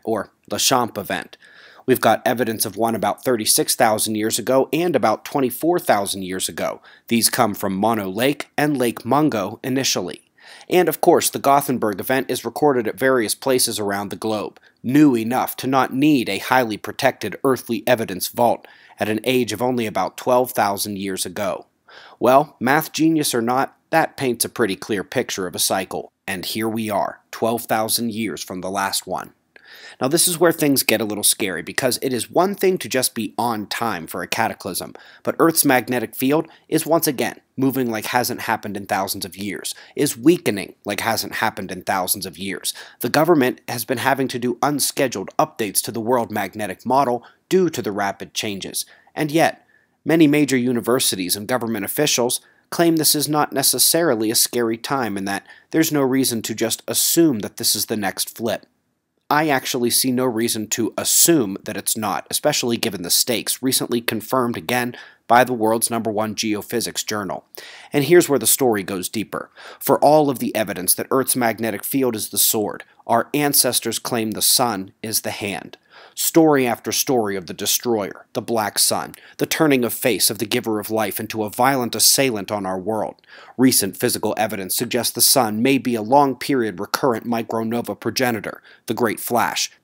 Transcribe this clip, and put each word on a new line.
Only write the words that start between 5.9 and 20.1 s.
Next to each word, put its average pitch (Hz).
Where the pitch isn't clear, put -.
years 92
ago. 78
These 113
come 110
from 98
Mono 104
Lake 127
and 147
Lake 123
Mungo 117
initially. 127
And 175
of 156
course, 151
the 127
Gothenburg 123
event 131
is 123
recorded 123
at 98
various 131
places 120
around 101
the 104
globe, 107
new 139
enough 113
to 123
not 131
need 135
a 98
highly 117
protected 107
earthly 120
evidence 107
vault 117
at 104
an 107
age 123
of 107
only 123
about 92